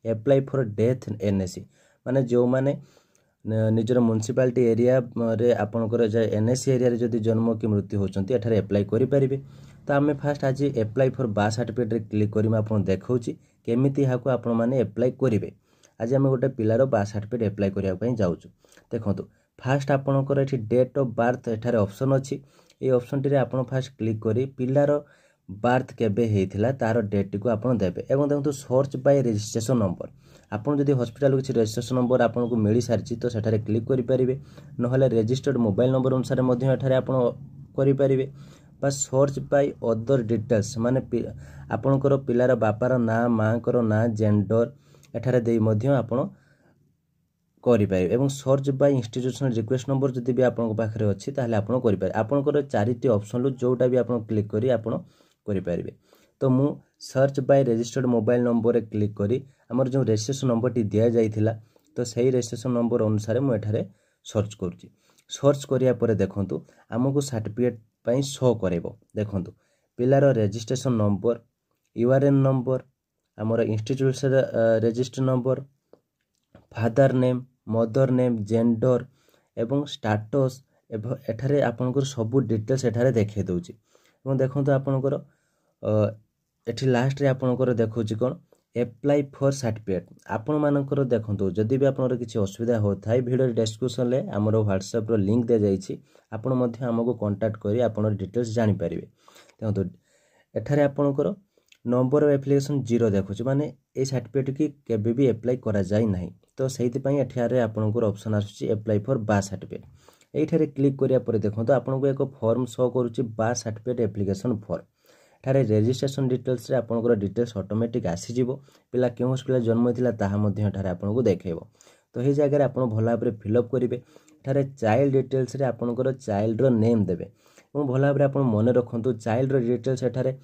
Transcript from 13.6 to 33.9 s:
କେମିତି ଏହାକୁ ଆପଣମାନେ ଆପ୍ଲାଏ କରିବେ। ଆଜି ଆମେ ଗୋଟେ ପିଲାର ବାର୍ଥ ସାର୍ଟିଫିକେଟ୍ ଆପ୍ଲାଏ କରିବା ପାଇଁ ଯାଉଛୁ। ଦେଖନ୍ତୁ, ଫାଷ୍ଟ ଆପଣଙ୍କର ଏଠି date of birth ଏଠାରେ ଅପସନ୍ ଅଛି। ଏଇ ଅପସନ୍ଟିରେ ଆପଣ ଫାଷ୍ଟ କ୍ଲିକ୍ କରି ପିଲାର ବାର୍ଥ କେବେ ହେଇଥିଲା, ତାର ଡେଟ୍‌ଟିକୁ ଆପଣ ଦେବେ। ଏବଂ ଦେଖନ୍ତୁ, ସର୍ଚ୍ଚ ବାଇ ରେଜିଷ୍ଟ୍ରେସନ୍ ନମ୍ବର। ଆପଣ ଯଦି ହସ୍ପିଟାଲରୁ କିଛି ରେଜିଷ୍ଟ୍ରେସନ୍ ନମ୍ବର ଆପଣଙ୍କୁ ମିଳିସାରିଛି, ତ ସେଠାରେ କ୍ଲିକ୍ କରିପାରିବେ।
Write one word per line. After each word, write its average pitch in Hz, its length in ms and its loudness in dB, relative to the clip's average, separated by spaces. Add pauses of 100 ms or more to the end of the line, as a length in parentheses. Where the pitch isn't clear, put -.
କେମିତି 139 360 0
ଏହାକୁ 127 280 0
ଆପଣମାନେ 120 500 0
ଆପ୍ଲାଏ 117 300 0
କରିବେ। 117 400 -2 (500)
ଆଜି 120 140 0
ଆମେ 135 140 4
ଗୋଟେ 131 200 0
ପିଲାର 113 360 2
ବାର୍ଥ 107 280 0
ସାର୍ଟିଫିକେଟ୍ 107 400 -4
ଆପ୍ଲାଏ 101 180 0
କରିବା 95 240 -4
ପାଇଁ 117 200 -2
ଯାଉଛୁ। 90 340 -2 (440)
ଦେଖନ୍ତୁ, 110 300 -2 (360)
ଫାଷ୍ଟ 139 320 -2
ଆପଣଙ୍କର 139 480 0
ଏଠି 135 180 0
date 120 460 0
of 131 40 0
birth 117 420 -2
ଏଠାରେ 117 300 -2
ଅପସନ୍ 120 340 0
ଅଛି। 135 240 0 (460)
ଏଇ 131 80 0
ଅପସନ୍ଟିରେ 139 460 0
ଆପଣ 131 260 0
ଫାଷ୍ଟ 131 360 -4
କ୍ଲିକ୍ 110 220 -2
କରି 113 260 0
ପିଲାର 139 440 0 (580)
ବାର୍ଥ 123 460 0
କେବେ 113 320 0
ହେଇଥିଲା, 101 460 0
ତାର 117 280 0
ଡେଟ୍‌ଟିକୁ 101 480 -2
ଆପଣ 117 300 0
ଦେବେ। 92 320 -2
ଏବଂ 139 180 2
ଦେଖନ୍ତୁ, 143 240 0
ସର୍ଚ୍ଚ 135 440 0
ବାଇ 139 260 4
ରେଜିଷ୍ଟ୍ରେସନ୍ 117 560 -2
ନମ୍ବର। 95 300 -2 (440)
ଆପଣ 123 240 -2
ଯଦି 143 160 2
ହସ୍ପିଟାଲରୁ 135 440 0
କିଛି 131 160 -2
ରେଜିଷ୍ଟ୍ରେସନ୍ 117 460 0
ନମ୍ବର 123 240 2
ଆପଣଙ୍କୁ 117 340 0
ମିଳିସାରିଛି, 110 600 0
ତ 117 120 -8
ସେଠାରେ 110 300 0
କ୍ଲିକ୍ 110 280 -2
କରିପାରିବେ। 127 480 0 (460)